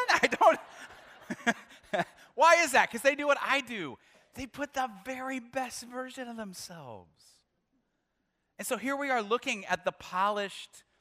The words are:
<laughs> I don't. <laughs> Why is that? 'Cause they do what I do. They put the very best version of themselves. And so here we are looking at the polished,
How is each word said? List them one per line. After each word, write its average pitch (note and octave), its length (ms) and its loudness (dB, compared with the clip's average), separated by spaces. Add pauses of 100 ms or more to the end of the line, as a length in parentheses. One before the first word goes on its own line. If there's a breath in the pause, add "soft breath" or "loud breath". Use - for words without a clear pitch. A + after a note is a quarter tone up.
<laughs> B4 80 -2
I D4+ 180 4
don't. - 1800 0 (100)
<laughs> - 180 -20
Why D#4+ 280 8
is C#4 100 0
that? G#3+ 180 6
'Cause A#3 120 -6
they C#4 120 4
do C#4+ 120 -4
what C#4+ 160 4
I B3+ 180 2
do. G#3 380 -8 (360 soft breath)
They C4 120 -12
put C#4 280 -8
the B3+ 160 -2 (140)
very C4 340 -8
best B3 460 -8
version B3 440 -12
of A#3 80 -12
themselves. C#3 1000 -16 (1200)
And - 80 -8
so B3+ 100 -4
here C4 200 -4
we C#4 140 -4
are B3 120 2
looking A3 440 -4
at F3+ 180 -2
the F#3 80 -2
polished, G3+ 920 -4 (160)